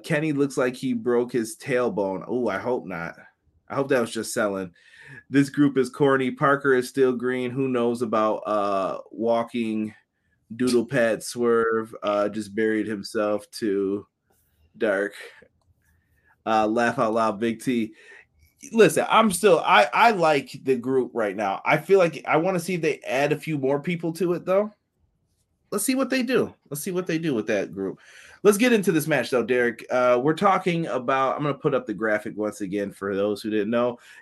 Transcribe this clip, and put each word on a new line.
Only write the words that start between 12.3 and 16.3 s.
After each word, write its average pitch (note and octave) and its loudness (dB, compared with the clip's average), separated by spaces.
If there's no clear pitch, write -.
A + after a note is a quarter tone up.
just G2+ -8
buried A2 0
himself G#2 -4
to G2+ -2
dark. G2+ -2